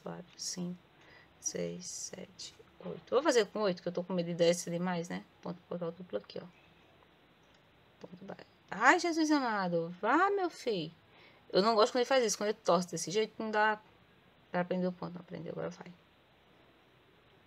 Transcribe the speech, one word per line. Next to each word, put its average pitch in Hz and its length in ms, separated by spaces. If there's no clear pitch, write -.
quatro, 175 360
cinco, 180 400
seis, - 460
sete, - 680
oito. - 260
Vou 247 120
fazer 247 240
com 208 140
oito, 190 220
que - 60
eu 175 40
tô 180 120
com 190 80
medo 175 140
de 175 80
dez 170 240
ser - 120
demais, 175 380
né? 185 160
Ponto, 175 220
ponto 175 200
alto 196 140
duplo 190 220
aqui, - 200
ó. - 80
Ponto 180 240
baixo. - 200
Ai, 262 300
Jesus 320 320
amado. 185 680
Vá, 302 300
meu 381 200
filho. 170 420
Eu 185 100
não 226 140
gosto 226 160
quando 254 80
ele 240 80
faz 262 160
isso. 202 120
Quando 208 120
ele 220 100
torce 180 320
desse 160 220
jeito, 214 260
não 220 100
dá 214 320
pra 180 140
prender 180 240
o 180 40
ponto. 175 220
Não 175 100
prendeu, 170 280
agora 165 180
vai. - 160